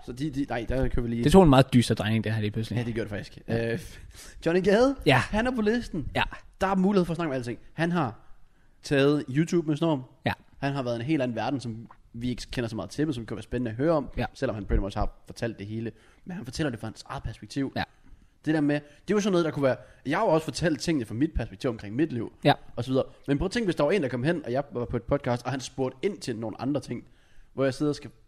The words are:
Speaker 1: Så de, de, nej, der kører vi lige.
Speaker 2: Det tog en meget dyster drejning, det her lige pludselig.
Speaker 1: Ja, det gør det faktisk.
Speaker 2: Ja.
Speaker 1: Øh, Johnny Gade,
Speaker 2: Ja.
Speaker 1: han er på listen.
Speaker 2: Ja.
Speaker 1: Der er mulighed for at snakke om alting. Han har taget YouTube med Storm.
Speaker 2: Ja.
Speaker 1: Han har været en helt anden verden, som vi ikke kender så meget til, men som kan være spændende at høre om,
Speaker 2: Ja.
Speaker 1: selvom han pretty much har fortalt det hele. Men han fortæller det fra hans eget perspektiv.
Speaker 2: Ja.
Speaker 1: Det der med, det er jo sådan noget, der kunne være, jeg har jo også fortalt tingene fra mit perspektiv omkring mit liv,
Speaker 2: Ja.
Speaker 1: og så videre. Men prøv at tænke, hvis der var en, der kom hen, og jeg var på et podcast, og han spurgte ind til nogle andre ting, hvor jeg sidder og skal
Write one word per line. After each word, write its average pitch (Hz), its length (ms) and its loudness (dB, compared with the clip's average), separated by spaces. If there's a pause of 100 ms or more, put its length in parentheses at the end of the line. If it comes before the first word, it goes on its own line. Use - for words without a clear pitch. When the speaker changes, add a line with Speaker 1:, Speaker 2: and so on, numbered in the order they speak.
Speaker 1:
Så 127 80 -10
de, 139 180 -4
de, 135 180 -2
nej, 117 200 -4
der 127 180 2
kører 123 160 0
vi 117 60 -2
lige. 117 140 0
Speaker 2:
Det 151 80 6
tog 190 120 12
en 165 60 10
meget 131 240 8
dyster 120 220 6
drejning, 110 280 0
det 104 100 0
her 113 80 0
lige 104 100 -2
pludselig. 110 280 -4
Speaker 1:
Ja, 120 40 -2
det 113 120 -4
gør 110 60 -2
det 95 80 -6
faktisk. - 280 -10 (100)
Speaker 2:
Ja. 117 260 -2
Speaker 1:
Øh, 117 60 -4 (640)
Johnny 175 180 4
Gade, 240 320 6 (100)
Speaker 2:
Ja. 135 120 6
Speaker 1:
han 214 300 0
er 254 40 -2
på 247 100 -2
listen. 208 540 -2
Speaker 2:
Ja. 113 80 0 (380)
Speaker 1:
Der 196 60 0
er 196 80 2
mulighed 190 300 4
for 165 80 -4
at - 40 -4
snakke 170 120 -2
om 131 60 -2
alting. 120 240 -6 (140)
Han 165 180 -2
har 151 240 0 (680)
taget 143 460 4
YouTube 160 380 2
med 151 100 2
Storm. 151 260 2 (220)
Speaker 2:
Ja. 214 60 2 (280)
Speaker 1:
Han 139 140 -2
har 139 100 -4
været 120 120 -2
en 113 60 -4
helt 147 200 0
anden 123 160 -2
verden, 123 220 -2
som 113 280 -10 (260)
vi 120 160 -6
ikke 123 220 -6
kender 120 180 -2
så 110 60 -8
meget 98 140 -8
til, 151 180 -2
men 156 60 -2
som 120 120 -6
kan 104 120 -8
være 92 60 -12
spændende 123 280 -4
at 110 60 -10
høre 151 160 2
om, 135 240 -2
Speaker 2:
Ja. 120 160 -2
Speaker 1:
selvom 117 220 -4
han 104 100 -8
pretty 104 160 2
much 98 160 -4
har 104 120 0 (160)
fortalt - 340 -8
det 98 80 -10
hele. 110 240 -6 (340)
Men 180 120 -10
han - 80 -12
fortæller 156 240 -4
det 113 100 -8
fra 110 80 -10
hans - 220 -14
eget 135 140 -10
perspektiv. 123 520 -8
Speaker 2:
Ja. 95 80 -2 (640)
Speaker 1:
Det 151 80 2
der 156 80 2
med, 143 140 2
det - 380 -6
er - 20 4
jo 214 40 4
sådan 202 120 0
noget, 170 140 4
der 156 60 -2
kunne 143 120 -2
være, 127 120 4 (300)
jeg 143 120 0
har 214 80 2
jo 190 60 4
også 160 140 2
fortalt 151 340 -2
tingene 147 260 0
fra - 80 -12
mit 143 220 0
perspektiv 117 340 -4
omkring 110 260 -8
mit 147 180 0
liv, 113 200 -6 (100)
Speaker 2:
Ja. 143 100 6 (220)
Speaker 1:
og 127 80 -6
så 131 80 -4
videre. 135 140 2 (220)
Men 143 100 2
prøv 147 80 0
at 190 60 -2
tænke, 240 140 -2
hvis 170 100 0
der - 80 2
var 147 80 4
en, 196 120 2
der 131 60 -2
kom 120 140 -4
hen, 165 220 0
og 117 60 -4
jeg 135 200 0
var 120 140 -4
på 123 120 -4
et 113 60 -4
podcast, 127 420 -2
og 127 60 -4
han 135 80 -4
spurgte 127 420 -6
ind 190 160 -2
til 123 180 -6
nogle 110 260 -8
andre 135 200 -2
ting, 123 220 -10 (500)
hvor 131 100 -2
jeg 135 100 2
sidder 147 160 0
og 143 60 -2
skal - 140 -14 (180)